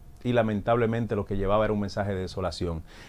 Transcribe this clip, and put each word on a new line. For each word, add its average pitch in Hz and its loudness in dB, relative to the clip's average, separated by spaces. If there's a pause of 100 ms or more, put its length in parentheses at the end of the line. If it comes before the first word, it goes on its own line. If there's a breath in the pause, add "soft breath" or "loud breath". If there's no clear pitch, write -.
(240)
y 123 2
lamentablemente 113 2
lo 101 0
que 101 -4
llevaba 101 4
era 107 2
un 104 0
mensaje 101 -2
de 92 -2
desolación. 87 -4 (260 loud breath)